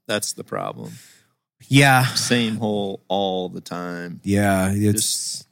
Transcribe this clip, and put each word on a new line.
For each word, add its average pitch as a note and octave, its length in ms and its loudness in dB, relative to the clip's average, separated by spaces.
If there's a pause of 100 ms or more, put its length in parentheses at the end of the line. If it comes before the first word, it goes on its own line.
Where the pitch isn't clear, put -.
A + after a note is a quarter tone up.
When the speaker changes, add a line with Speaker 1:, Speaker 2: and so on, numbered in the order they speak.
Speaker 1:
That's - 260 -4
the - 100 -14
problem. - 480 -8 (760)
Speaker 2:
Yeah. C3+ 360 6 (100)
Speaker 1:
Same A#2 420 0
hole G#2 520 -4
all F#2 400 -2
the F#2 140 -12
time. F2 640 -10
Speaker 2:
Yeah, G2 500 2
it's G#2 640 0 (140)